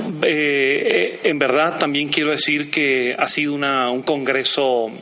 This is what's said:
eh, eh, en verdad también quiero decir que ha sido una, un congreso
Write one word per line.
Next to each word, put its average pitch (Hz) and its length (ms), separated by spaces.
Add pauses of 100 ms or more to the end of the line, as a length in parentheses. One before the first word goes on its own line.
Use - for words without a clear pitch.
(220)
eh, 143 600
eh, - 400
en 147 140
verdad 143 400
también 147 300
quiero 151 220
decir 147 400
que 135 480
ha 143 80
sido 147 280
una, 135 360
un 131 120
congreso 131 1000